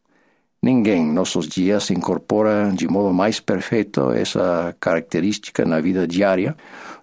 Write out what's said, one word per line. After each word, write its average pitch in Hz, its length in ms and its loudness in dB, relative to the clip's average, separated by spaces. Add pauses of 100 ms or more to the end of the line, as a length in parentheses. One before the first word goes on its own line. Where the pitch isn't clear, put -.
(640)
Ninguém, 107 440 2
nossos 82 420 -2
dias, 98 420 0
incorpora 104 800 0
de 85 160 -2
modo 92 280 0
mais 104 260 2
perfeito 95 720 -2
essa 87 640 0
característica 87 840 -2
na 80 160 0
vida 90 260 0
diária 95 480 0 (480)